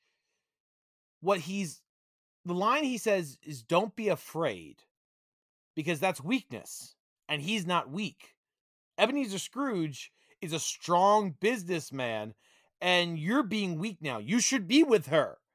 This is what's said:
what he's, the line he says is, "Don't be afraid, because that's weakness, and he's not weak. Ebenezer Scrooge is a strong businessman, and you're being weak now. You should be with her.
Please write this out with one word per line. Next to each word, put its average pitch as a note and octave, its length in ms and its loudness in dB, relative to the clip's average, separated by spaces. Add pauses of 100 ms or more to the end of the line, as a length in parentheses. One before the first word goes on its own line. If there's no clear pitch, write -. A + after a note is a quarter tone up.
(1200)
what F#3 180 2
he's, F3+ 400 -6 (640)
the F3 80 -4
line A#3 320 2
he B3+ 120 -2
says F#3+ 460 0
is, C#3 200 -12
"Don't F#3 320 2
be G#3+ 140 -2
afraid, B2 720 -4 (920)
because D#3 240 -2
that's F#3 220 0
weakness, - 760 -6 (340)
and D3+ 120 -2
he's F#3+ 260 -2
not E3+ 240 -2
weak. - 440 -10 (640)
Ebenezer A3+ 420 0
Scrooge F#3+ 720 -4 (300)
is D#3+ 120 -6
a D#3+ 60 0
strong F#3+ 760 4
businessman, C3+ 1040 -2 (460)
and F3 380 2
you're A3 240 2
being F#3+ 360 -2
weak G3 220 -6
now. C3 180 -4
You D3 220 0
should G#3 260 0
be C#4 160 8
with C4 240 4
her. - 320 2 (160)